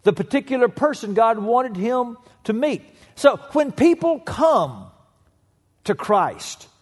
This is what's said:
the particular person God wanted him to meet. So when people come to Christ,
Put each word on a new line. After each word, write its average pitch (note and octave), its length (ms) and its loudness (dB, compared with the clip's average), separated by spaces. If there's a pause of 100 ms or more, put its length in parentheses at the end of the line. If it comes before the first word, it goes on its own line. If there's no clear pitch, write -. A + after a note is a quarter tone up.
the G3 100 4
particular B3+ 560 0
person A#3 440 -2
God A3 260 2
wanted A#3 380 -2
him A#3+ 400 -4 (280)
to A3 80 -2
meet. B3 300 -2 (340)
So C#4 200 4 (160)
when D4 180 0
people E4 500 2
come E3 720 0 (920)
to G3+ 100 -2
Christ, - 720 -2 (140)